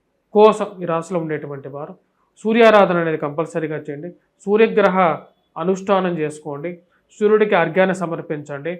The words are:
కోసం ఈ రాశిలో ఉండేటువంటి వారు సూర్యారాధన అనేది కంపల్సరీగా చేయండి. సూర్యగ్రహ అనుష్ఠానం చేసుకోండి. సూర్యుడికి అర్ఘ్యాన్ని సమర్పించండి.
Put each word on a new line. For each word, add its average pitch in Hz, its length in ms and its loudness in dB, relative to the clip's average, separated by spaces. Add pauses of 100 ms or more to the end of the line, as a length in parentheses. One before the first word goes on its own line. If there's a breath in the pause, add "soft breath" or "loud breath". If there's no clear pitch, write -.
(340)
కోసం 208 320 6 (160)
ఈ 175 40 -8
రాశిలో 165 340 -4
ఉండేటువంటి 143 500 -8
వారు 151 260 -14 (420)
సూర్యారాధన 214 600 6
అనేది 165 200 -2
కంపల్సరీగా 156 600 -6
చేయండి. 147 320 -12 (360)
సూర్యగ్రహ 190 720 2 (400)
అనుష్ఠానం 185 600 -2
చేసుకోండి. 151 640 -10 (400)
సూర్యుడికి 214 360 2
అర్ఘ్యాన్ని 180 400 2
సమర్పించండి. 160 840 -10